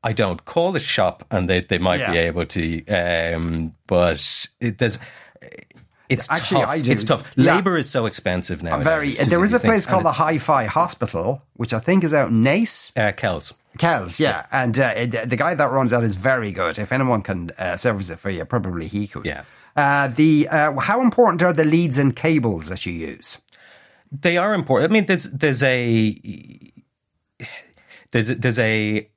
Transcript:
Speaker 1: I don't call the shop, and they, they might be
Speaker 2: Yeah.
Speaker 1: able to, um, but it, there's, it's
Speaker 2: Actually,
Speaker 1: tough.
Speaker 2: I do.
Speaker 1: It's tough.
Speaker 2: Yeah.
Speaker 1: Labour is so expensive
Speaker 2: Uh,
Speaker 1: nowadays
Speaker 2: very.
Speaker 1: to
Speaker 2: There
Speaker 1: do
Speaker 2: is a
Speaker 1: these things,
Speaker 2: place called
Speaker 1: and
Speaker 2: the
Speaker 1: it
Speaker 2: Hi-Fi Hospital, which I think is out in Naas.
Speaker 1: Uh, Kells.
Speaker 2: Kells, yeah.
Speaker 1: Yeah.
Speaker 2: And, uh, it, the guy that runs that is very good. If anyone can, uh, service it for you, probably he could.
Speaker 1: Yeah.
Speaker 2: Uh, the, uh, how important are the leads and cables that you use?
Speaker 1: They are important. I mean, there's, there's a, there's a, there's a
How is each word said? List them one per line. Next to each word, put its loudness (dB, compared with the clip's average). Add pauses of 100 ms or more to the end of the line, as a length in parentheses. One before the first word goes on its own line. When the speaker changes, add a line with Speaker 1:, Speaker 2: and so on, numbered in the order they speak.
Speaker 1:
I 0
don't -2
call 0
the -2
shop, -2
and -2
they, 2
they -2
might 2
be -2
Speaker 2:
Yeah. 2
Speaker 1:
able -4
to, -4
um, -2 (120)
but 0 (120)
it, -4
there's, -2 (1080)
it's 0
Speaker 2:
Actually, 0
Speaker 1:
tough. -2
Speaker 2:
I -2
do. 0
Speaker 1:
It's 2
tough. -2
Speaker 2:
Yeah. 6
Speaker 1:
Labour 0
is -2
so -2
expensive -4
Speaker 2:
Uh, -10
Speaker 1:
nowadays -2
Speaker 2:
very. 0
Speaker 1:
to 2
Speaker 2:
There 4
Speaker 1:
do 4
Speaker 2:
is 2
a 0
Speaker 1:
these 2
things, 4
Speaker 2:
place 2
called 2
Speaker 1:
and 0
Speaker 2:
the 2
Speaker 1:
it -2
Speaker 2:
Hi-Fi 0
Hospital, -4 (120)
which -4
I -2
think 2
is 0
out 2
in 4
Naas. 2
Speaker 1:
Uh, 2
Kells. -4 (240)
Speaker 2:
Kells, 0
yeah. 2 (220)
Speaker 1:
Yeah. 0
Speaker 2:
And, 0
uh, 2
it, -4
the -2
guy 0
that 2
runs 2
that 2
is 0
very 0
good. -2
If -6
anyone 0
can, -6
uh, -4
service -2
it -10
for -8
you, -6
probably -4
he -4
could. -14
Speaker 1:
Yeah. -8 (340)
Speaker 2:
Uh, 2
the, 4
uh, 0
how 0
important 4
are 4
the 2
leads 2
and 2
cables 0
that -10
you -6
use? -8 (720)
Speaker 1:
They 0
are 2
important. 2
I 2
mean, 4
there's, 0
there's 0
a, 0 (1500)
there's 2
a, 0
there's 0
a 0